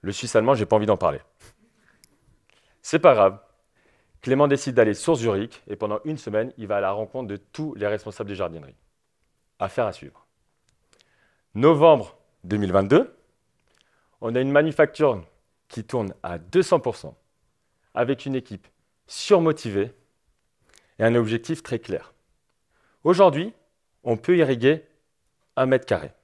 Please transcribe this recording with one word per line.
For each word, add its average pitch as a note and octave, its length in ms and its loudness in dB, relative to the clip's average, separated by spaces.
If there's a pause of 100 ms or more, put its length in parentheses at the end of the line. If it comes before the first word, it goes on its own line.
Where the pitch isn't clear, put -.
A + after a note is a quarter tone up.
Le F#2+ 100 -8
suisse - 240 -10
allemand, A#2 200 4
j'ai G#2+ 100 -2
pas A2 100 0
envie G#2 120 0
d'en G2+ 100 2
parler. D2+ 240 -2 (1600)
C'est - 180 -4
pas D3+ 140 6
grave. G2+ 260 4 (840)
Clément C#3 260 2
décide C#3 260 -2
d'aller G#2+ 220 4
sur E3 200 -2
Zurich A2 520 -4
et G2+ 80 -12
pendant G#2+ 280 -6
une D#3 140 -8
semaine, A2+ 400 -6
il A2 80 -14
va G2+ 120 -4
à G2+ 40 -2
la G2 100 -4
rencontre A2 360 -8
de G2 100 -10
tous - 380 -12
les G#2 120 -6
responsables G#2 400 -8
des G2+ 80 -10
jardineries. E2 400 -10 (840)
Affaire G#2+ 260 -4
à G2 80 -6
suivre. - 320 -20 (1300)
Novembre C#3+ 640 4 (260)
deux F#2+ 140 -4
mille F#2 160 -2
vingt-deux, G2+ 400 2 (1040)
on A#2 140 -6
a B2 80 0
une C3+ 100 -2
manufacture D3 720 2 (440)
qui A2 160 -12
tourne G#2+ 400 -6
à E2+ 160 -10
deux F#2 240 -2
cents D#3+ 160 2
pour - 160 -4
cent, - 200 -18 (800)
avec B2+ 320 -4
une C#3 80 -6
équipe B2 340 -10 (380)
surmotivée C3+ 880 0 (1040)
et A2+ 60 -2
un A2+ 100 2
objectif A#2 480 -4
très - 160 -8
clair. - 380 -10 (880)
Aujourd'hui, F3 500 4 (500)
on A#2 140 -2
peut F3 180 0
irriguer C#3 520 2 (680)
un C3 120 0
mètre C3 180 0
carré. D#2+ 280 -4 (100)